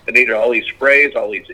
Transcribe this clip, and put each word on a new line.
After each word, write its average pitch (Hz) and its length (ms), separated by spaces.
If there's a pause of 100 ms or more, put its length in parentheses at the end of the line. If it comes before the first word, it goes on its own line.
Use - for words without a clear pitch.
(120)
needed 120 200
all 110 180
these 113 160
sprays, 139 500
all 107 140
these 95 240